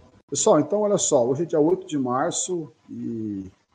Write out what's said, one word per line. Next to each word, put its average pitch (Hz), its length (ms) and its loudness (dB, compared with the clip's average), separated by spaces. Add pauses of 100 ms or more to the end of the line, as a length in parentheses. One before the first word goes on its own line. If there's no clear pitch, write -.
(300)
Pessoal, 170 320 4
então 202 200 -2
olha 208 160 2
só, 123 300 2
hoje 139 160 0
é - 20 -4
dia 160 140 0
oito 175 260 2
de 151 120 -6
março 147 760 -2 (180)
e 110 600 -8 (240)